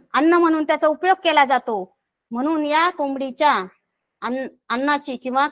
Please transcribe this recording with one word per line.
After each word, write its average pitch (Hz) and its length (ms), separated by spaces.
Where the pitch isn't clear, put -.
अन्न 311 200
म्हणून 320 300
त्याचा 302 240
उपयोग 349 360
केला 302 220
जातो. 247 520
म्हणून 294 340
या 320 240
कोंबडीच्या 269 760
अन्न-, 247 260
अन्नाची 277 480
किंवा 262 340